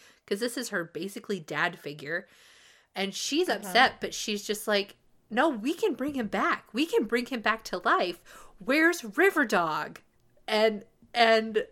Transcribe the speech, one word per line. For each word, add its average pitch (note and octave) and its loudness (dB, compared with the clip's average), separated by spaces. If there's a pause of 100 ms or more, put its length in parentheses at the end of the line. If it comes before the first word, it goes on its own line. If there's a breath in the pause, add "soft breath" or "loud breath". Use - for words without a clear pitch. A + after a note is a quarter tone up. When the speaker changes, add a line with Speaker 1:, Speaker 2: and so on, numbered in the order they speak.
(280 soft breath)
Speaker 1:
'Cause G3+ -2
this B3 -4
is A#3+ -6
her F3+ -4
basically F#3+ -8
dad E3 -4
figure. D3 -8 (680 soft breath)
And G3 -4
she's E4 0
Speaker 2:
Uh-huh. G#3 -2
Speaker 1:
upset, G#3 4
but G3 -6
she's G3+ -6
just G#3 -6
like, G3+ 0 (340)
"No, C4 2
we B3 -2
can F4+ 0
bring C#4+ -4
him A#3 -2
back. C4 -2
We C#4 0
can E4+ 0
bring A#3 -2
him B3+ -6
back A3 0
to F#3+ -6
life. A3 0 (380 loud breath)
Where's D#4+ 2
Riverdog?" G3+ 2 (500)
And, G#3+ 2 (300)
and A3 4